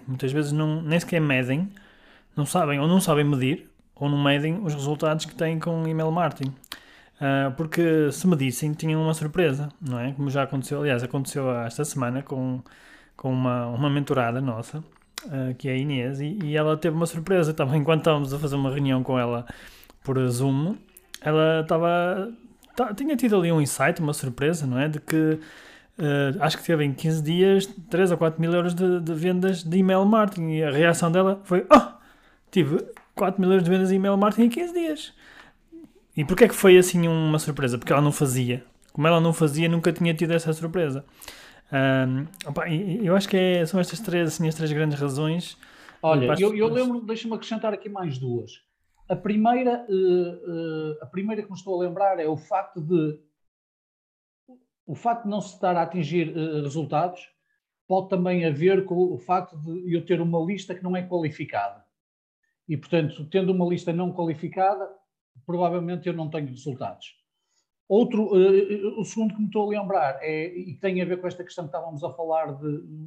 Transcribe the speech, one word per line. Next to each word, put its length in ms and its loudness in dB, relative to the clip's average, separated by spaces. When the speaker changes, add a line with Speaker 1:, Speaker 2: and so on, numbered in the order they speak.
Speaker 1:
Muitas 240 -4
vezes 200 -2
não, 300 0
nem 180 0
sequer 200 -2
medem, 500 0
não 100 0
sabem, 340 0
ou 80 2
não 140 4
sabem 240 2
medir, 420 0
ou 120 -4
não 160 0
medem 400 0
os 120 -4
resultados 500 -2
que 100 -14
têm 240 -2
com 280 -2
email 240 -2
marketing. 420 -2
Ah, 380 0
porque 540 2
se 160 -4
medissem, 460 0
tinham 280 -2
uma 140 0
surpresa, 540 -2
não 180 -6
é? 140 -6
Como 160 -4
já 140 0
aconteceu, 380 -4
aliás, 220 0
aconteceu 460 -4
esta 220 -6
semana 380 -4
com, 400 -6
com 180 -4
uma, 340 0
uma 220 0
mentorada 500 0
nossa, 440 -6
ah, 260 -4
que 100 -8
é 60 -2
a 40 -2
Inês, 440 -4
e, 220 -6
e 120 -2
ela 220 2
teve 180 0
uma 120 0
surpresa. 480 0
Também, 260 2
enquanto 200 2
estávamos 340 2
a 20 -2
fazer 180 -2
uma 140 0
reunião 320 0
com 160 0
ela 300 -2
por 160 -2
Zoom, 460 0
ela 400 2
estava, 720 0
ta-, 180 -2
tinha 220 -2
tido 200 2
ali 160 4
um 80 4
insight, 400 0
uma 140 0
surpresa, 540 -2
não 120 -2
é? 80 0
De 120 -4
que, 400 0
eh, 420 0
acho 200 0
que 40 -14
teve 220 2
em 80 0
quinze 300 -2
dias 420 4
três 220 2
ou 80 2
quatro 200 2
mil 140 0
euros 220 0
de, 240 2
de 160 -4
vendas 480 0
de 160 2
email 260 4
marketing, 460 2
e 120 0
a 60 2
reação 420 4
dela 320 2
foi: 300 0
"Oh, 200 8
tive 260 2
quatro 260 0
mil 80 4
euros 140 6
de 80 0
vendas 180 2
de 60 2
email 200 2
marketing 300 4
em 40 6
quinze 240 -4
dias." 400 -4
E 100 -2
porquê 200 6
é 20 10
que 80 -4
foi 240 10
assim 280 4
uma 300 2
surpresa? 400 -2
Porque 160 0
ela 80 4
não 100 4
fazia. 520 0
Como 160 0
ela 140 6
não 100 4
fazia, 380 2
nunca 240 2
tinha 220 0
tido 180 0
essa 180 0
surpresa. 540 -4
Ahm, 540 2
opa, 240 -6
e, 340 -2
e 40 0
eu 100 4
acho 140 2
que 80 2
é, 300 2
são 120 0
estas 200 -4
três, 300 0
assim, 180 -2
as 80 -2
três 180 -2
grandes 260 0
razões, 560 -2
Speaker 2:
Olha, 220 4
Speaker 1:
eh, 20 2
para 80 2
as 80 0
Speaker 2:
eu, 140 2
eu 140 2
Speaker 1:
pessoas. 180 0
Speaker 2:
lembro, 180 -4
deixa-me 300 -6
acrescentar 360 -4
aqui 160 -8
mais 300 -6
duas. 340 -6
A 80 -2
primeira, 720 2
eh, 40 -8
eh, 1120 -2
a 20 -16
primeira 380 -6
que 80 -18
me 40 -12
estou 240 -6
a 60 0
lembrar 340 0
é 80 -2
o 80 0
facto 460 -6
de, 380 0
o 80 -8
facto 300 -2
de 40 -4
não 100 -2
se 140 -10
estar 220 0
a 80 2
atingir, 520 -2
eh, 260 -4
resultados 600 -4
pode 220 0
também 340 0
haver 420 2
com 280 0
o 60 -6
facto 380 -4
de 360 -6
eu 100 0
ter 160 0
uma 200 0
lista 340 -4
que 100 -10
não 140 -2
é 100 -6
qualificada. 800 -6
E, 80 -4
portanto, 540 -2
tendo 240 0
uma 120 0
lista 280 -2
não 180 -2
qualificada, 800 -2
provavelmente 600 -4
eu 60 -2
não 160 -6
tenho 180 -6
resultados. 680 -10
Outro, 480 2
eh, 380 6
eh, 120 -4
o 80 -4
segundo 280 -4
que 60 -6
me 80 -2
estou 180 -2
a 140 -4
lembrar 420 -2
é, 260 -4
e 260 -12
que 80 -18
tem 200 -2
a 40 -2
ver 160 -4
com 60 -6
esta 160 -10
questão 200 -12
que 60 -12
estávamos 340 -10
a 80 -8
falar 460 -4
de 260 -6